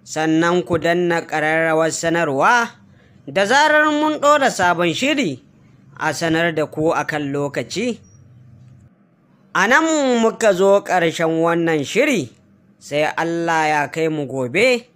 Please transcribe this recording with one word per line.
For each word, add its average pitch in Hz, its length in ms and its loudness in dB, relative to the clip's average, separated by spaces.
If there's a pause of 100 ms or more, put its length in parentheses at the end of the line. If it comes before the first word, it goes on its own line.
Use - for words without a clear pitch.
sannan 165 600 0
ku 170 140 -2
danna 170 420 0
ƙararrawar 160 720 0
sanarwa 170 760 0 (580)
da 180 200 0
zarar 302 460 2
mun 302 280 -2
ɗora 285 300 2
sabon 175 440 0
shiri 233 480 -2 (560)
a 156 160 -2
sanar 165 400 0
da 156 120 -2
ku 156 260 -2
a 143 120 -2
kan 147 280 -6
lokaci. 143 680 -6 (1600)
A 185 100 2
nan 285 540 2
muka 226 320 2
zo 196 320 4
ƙarshen 165 560 0
wannan 165 440 0
shiri, 214 440 0 (500)
sai 147 260 -4 (120)
Allah 165 520 -2
ya 147 220 0
kai 160 180 -4
mu 151 180 -4
gobe 147 580 -2 (120)